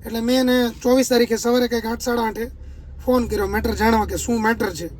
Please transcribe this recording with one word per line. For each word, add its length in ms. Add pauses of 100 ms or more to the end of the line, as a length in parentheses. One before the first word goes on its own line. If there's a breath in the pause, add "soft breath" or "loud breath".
એટલે 140
મેં 200
એને 300 (120)
ચોવીસ 260
તારીખે 280
સવારે 320
કંઈક 180
આઠ, 140
સાડા 220
આઠે 280 (540 loud breath)
ફોન 220
કર્યો 200
મેટર 280
જાણવા 320
કે 100
શું 260
મેટર 280
છે. 160 (140)